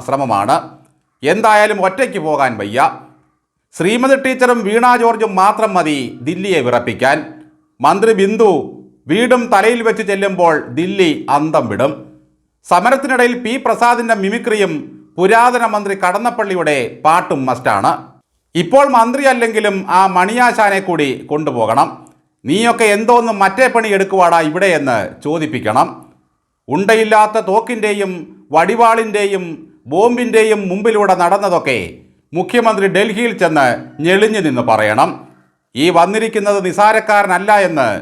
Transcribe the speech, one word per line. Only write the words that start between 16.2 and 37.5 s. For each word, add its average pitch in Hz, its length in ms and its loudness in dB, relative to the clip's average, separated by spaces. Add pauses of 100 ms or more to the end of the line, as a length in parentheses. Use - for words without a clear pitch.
പാട്ടും 160 440 0
മസ്റ്റാണ്. 123 440 0 (600)
ഇപ്പോൾ 180 300 2 (120)
മന്ത്രിയല്ലെങ്കിലും 233 840 0 (200)
ആ - 20 6 (160)
മണിയാശാനെ 214 720 2
കൂടി 151 200 0 (220)
കൊണ്ടുപോകണം. 143 580 0 (560)
"നീയൊക്കെ 214 520 0
എന്തോന്ന് 226 460 2
മറ്റേ 196 340 2
പണി 220 200 0
എടുക്കുവാടാ 185 440 2 (100)
ഇവിടെയെന്ന്" 156 480 0 (260)
ചോദിപ്പിക്കണം. 139 640 -2 (800)
ഉണ്ടയില്ലാത്ത 214 680 2 (140)
തോക്കിൻ്റെയും 208 600 -2 (440)
വടിവാളിൻ്റെയും 208 920 0 (480)
ബോംബിൻ്റെയും 220 760 2
മുമ്പിലൂടെ 202 540 2
നടന്നതൊക്കെ 170 560 0 (540)
മുഖ്യമന്ത്രി 196 520 -2
ഡൽഹിയിൽ 208 520 -2
ചെന്ന് 160 280 2 (340)
ഞെളിഞ്ഞു 202 400 2
നിന്ന് 131 220 -2
പറയണം. 110 680 0 (460)
ഈ 165 160 0
വന്നിരിക്കുന്നത് 202 760 0
നിസാരക്കാരനല്ല 208 920 2